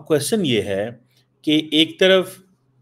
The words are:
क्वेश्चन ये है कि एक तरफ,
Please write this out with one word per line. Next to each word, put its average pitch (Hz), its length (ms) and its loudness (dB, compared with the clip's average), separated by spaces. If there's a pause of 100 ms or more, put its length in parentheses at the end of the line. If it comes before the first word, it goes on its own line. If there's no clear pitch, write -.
क्वेश्चन 160 380 0
ये 117 160 0
है 101 400 -6 (420)
कि 156 300 0
एक 156 260 0
तरफ, 190 440 2 (380)